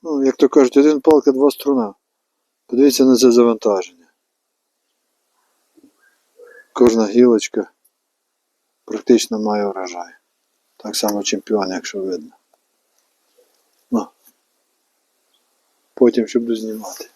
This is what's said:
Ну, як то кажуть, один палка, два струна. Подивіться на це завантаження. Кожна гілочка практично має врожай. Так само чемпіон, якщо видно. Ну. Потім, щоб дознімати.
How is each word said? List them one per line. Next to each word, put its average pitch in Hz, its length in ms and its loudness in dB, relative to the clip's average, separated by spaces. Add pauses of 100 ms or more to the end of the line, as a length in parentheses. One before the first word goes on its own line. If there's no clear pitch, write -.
Ну, 147 200 -4
як 131 120 0
то 139 120 2
кажуть, 135 280 2
один 147 240 4
палка, 147 320 4
два 139 180 2
струна. 127 440 -4 (720)
Подивіться 131 380 2
на 131 120 4
це 120 160 4
завантаження. 113 720 0 (2750)
Кожна 113 340 2
гілочка 113 640 0 (1120)
практично 110 540 -2
має 107 280 -4
врожай. 92 460 -12 (640)
Так 107 200 -14
само 104 260 -4
чемпіон, 98 480 -6
якщо 92 320 -10
видно. 90 300 -10 (1600)
Ну. 226 160 -4 (1900)
Потім, 117 320 2
щоб 120 180 -4
дознімати. 110 720 -10